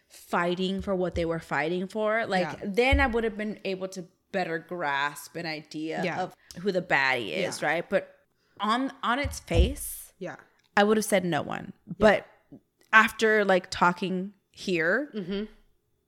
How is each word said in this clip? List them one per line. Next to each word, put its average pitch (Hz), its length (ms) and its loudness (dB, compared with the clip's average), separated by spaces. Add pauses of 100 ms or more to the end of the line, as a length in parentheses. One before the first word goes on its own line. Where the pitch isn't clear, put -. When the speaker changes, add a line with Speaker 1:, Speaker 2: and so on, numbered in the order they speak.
(100)
Speaker 1:
fighting 185 720 -2
for 196 120 -2
what 180 200 -2
they 175 100 -2
were 165 140 -2
fighting 170 500 -2
for, 214 380 -2
like, 185 220 0
Speaker 2:
Yeah. 143 160 -10
Speaker 1:
then 247 360 2
I 277 60 4
would 226 180 0
have 214 140 -4
been 214 260 -6
able 190 240 -6
to 185 160 -12 (280)
better 165 260 -2
grasp 147 800 -4
an 170 100 -8
idea 156 580 -8
Speaker 2:
Yeah. 170 180 -2
Speaker 1:
of 180 120 -6 (260)
who 196 100 -2
the 175 120 0
baddie 131 520 2
is, 87 280 -4
Speaker 2:
Yeah. 156 60 0
Speaker 1:
right? 165 200 -2
But - 260 -2 (460)
on, 233 320 0 (100)
on 233 160 0
its - 220 -6
face, - 800 0
Speaker 2:
Yeah. 170 180 -12 (400)
Speaker 1:
I 208 80 8
would 214 120 4
have 214 80 0
said 190 200 2
no 160 180 0
one. - 300 -8 (140)
Speaker 2:
Yeah. 175 120 -12
Speaker 1:
But 208 280 6 (680)
after, 220 520 6
like, 190 260 4
talking 185 600 0 (180)
here, 185 640 -2
Speaker 2:
Mm-hmm. 196 300 -6 (640)